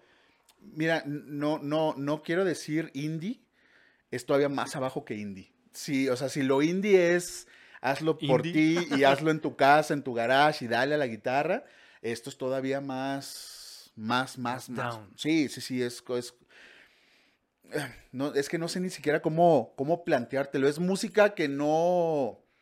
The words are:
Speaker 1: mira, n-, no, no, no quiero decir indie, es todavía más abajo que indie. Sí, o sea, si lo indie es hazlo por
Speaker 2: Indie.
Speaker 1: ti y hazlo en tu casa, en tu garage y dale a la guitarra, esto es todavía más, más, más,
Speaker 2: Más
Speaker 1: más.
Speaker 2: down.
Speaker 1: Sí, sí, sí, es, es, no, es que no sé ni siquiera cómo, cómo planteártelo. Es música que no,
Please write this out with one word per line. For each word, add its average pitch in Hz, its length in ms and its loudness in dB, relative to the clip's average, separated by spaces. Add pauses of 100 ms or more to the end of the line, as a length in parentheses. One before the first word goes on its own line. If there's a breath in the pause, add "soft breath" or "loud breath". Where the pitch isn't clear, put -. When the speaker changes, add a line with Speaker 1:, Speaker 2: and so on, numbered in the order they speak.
(600 soft breath)
Speaker 1:
mira, 160 460 -2
n-, 143 220 -6
no, 147 320 -2
no, 151 360 0
no 143 280 -4
quiero 175 200 0
decir 160 500 -4
indie, 156 460 -6 (680 soft breath)
es 123 160 -8
todavía 143 220 4
más 131 300 -4
abajo 131 260 -4
que 120 120 -8
indie. 101 360 -12 (220)
Sí, 135 340 -2
o 127 80 2
sea, 131 140 -4
si 143 120 -4
lo 135 200 4
indie 180 560 4
es - 280 -6 (360 loud breath)
hazlo 156 360 0
por 143 280 2
Speaker 2:
Indie. 160 400 2
Speaker 1:
ti 143 100 -4
y 139 80 4
hazlo 139 280 4
en 156 100 -2
tu 135 160 -6
casa, 147 360 4
en 143 80 -2
tu 135 120 -8
garage 131 500 2
y 120 60 -6
dale 131 260 0
a - 20 -2
la 143 100 0
guitarra, 143 580 -2 (360 soft breath)
esto 117 280 -6
es 131 80 -14
todavía 131 420 -4
más, 139 1160 -10
más, 117 400 -2
más, 123 320 -6
Speaker 2:
Más - 0 -
Speaker 1:
más. 120 260 -6
Speaker 2:
down. 104 220 -18
Speaker 1:
Sí, 151 320 0
sí, - 100 -12
sí, 123 240 -4
es, 123 180 -6 (140)
es, 123 180 -6 (1800 soft breath)
no, 131 220 -4
es 139 140 0
que 175 100 -4
no 165 120 -4
sé 185 100 -6
ni 180 100 -4
siquiera 156 320 0
cómo, 160 540 4
cómo 156 300 -2
planteártelo. 135 640 0
Es 151 100 -2
música 202 540 4
que 160 160 0
no, 156 880 0 (220 soft breath)